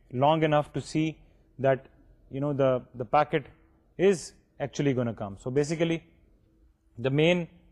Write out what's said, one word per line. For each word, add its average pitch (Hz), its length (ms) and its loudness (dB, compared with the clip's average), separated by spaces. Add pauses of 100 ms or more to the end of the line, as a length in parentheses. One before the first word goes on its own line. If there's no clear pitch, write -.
(240)
long 156 200 4
enough 147 300 0
to 135 80 -6
see 156 260 -2 (520)
that, 135 280 0 (440)
you 135 120 -8
know, 147 100 -2
the, 131 180 2 (220)
the 123 120 -10
packet 147 420 0 (520)
is 185 340 0 (260)
actually 143 340 -2
gonna 117 200 -2
come۔ 98 260 -10
So 131 100 -10
basically 160 540 -2 (960)
the 120 120 -4
main 165 380 2 (240)